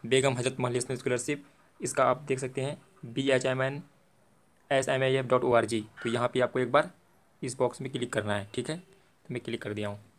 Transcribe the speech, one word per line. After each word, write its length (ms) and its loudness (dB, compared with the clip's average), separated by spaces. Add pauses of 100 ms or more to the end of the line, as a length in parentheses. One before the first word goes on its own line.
Begum 300 4
Hazrat 260 -2
महल 120 0
नेशनल 240 -2
Scholarship, 460 -2 (380)
इसका 240 0
आप 180 2
देख 160 -2
सकते 220 -6
हैं 160 -4 (300)
बी 240 -2
एच 160 4
एम 160 0
एन 180 -4 (880)
एस 180 2
एम 140 2
ए 80 4
एफ़ 160 2
डॉट 180 4
ओ 80 4
आर 120 6
जी। 200 -2 (180)
तो 60 -2
यहाँ 200 0
पे 120 0
आपको 180 0
एक 140 0
बार 180 4 (520)
इस 160 -6
box 220 0
में 120 -8
click 200 -4
करना 220 0
है, 200 -4
ठीक 160 -4
है, 60 -4
तो 560 -18
मैं 100 -6
click 200 -6
कर 100 -6
दिया 160 -4
हूँ। 120 -10 (180)